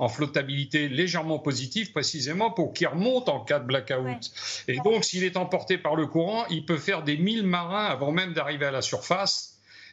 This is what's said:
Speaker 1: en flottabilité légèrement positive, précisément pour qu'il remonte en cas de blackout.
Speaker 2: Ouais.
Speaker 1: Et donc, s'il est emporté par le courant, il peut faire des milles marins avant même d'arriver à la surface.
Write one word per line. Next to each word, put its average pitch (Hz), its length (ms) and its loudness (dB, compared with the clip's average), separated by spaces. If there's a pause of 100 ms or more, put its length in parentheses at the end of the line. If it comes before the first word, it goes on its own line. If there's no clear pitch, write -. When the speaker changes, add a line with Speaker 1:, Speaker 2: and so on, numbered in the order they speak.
Speaker 1:
en 120 80 4
flottabilité 143 800 0
légèrement 160 500 0
positive, 131 540 -2
précisément 156 580 0
pour - 240 0
qu'il 165 140 2
remonte 240 400 2
en 135 120 2
cas 147 200 0
de 123 40 -8
blackout. 131 400 0
Speaker 2:
Ouais. 127 160 -4 (540)
Speaker 1:
Et 135 100 -2
donc, 214 200 4
s'il 185 180 -2
est 185 140 0
emporté 185 420 0
par 156 160 0
le 156 140 2
courant, 185 420 2
il 160 160 -4
peut 165 120 2
faire 165 260 -2
des 147 120 0
milles 202 300 2
marins 180 400 0
avant 139 240 0
même 175 240 0
d'arriver 147 320 0
à 139 60 0
la 127 100 0
surface. - 680 -2 (420)